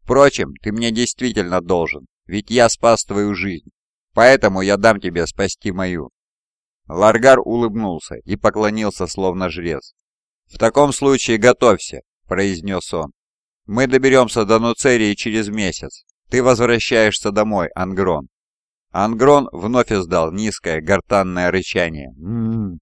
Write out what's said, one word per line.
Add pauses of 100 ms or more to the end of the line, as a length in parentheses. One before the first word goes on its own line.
"Впрочем,
ты
мне
действительно
должен, (200)
ведь
я
спас
твою
жизнь, (440)
поэтому
я
дам
тебе
спасти
мою". (800)
Ларгар
улыбнулся (100)
и
поклонился,
словно
жрец. (540)
"В
таком
случае
готовься", (260)
произнес
он. (540)
"Мы
доберемся
до
Нуцерии
через
месяц. (260)
Ты
возвращаешься
домой,
Ангрон". (640)
Ангрон
вновь
издал
низкое
гортанное
рычание.
"М-м-м".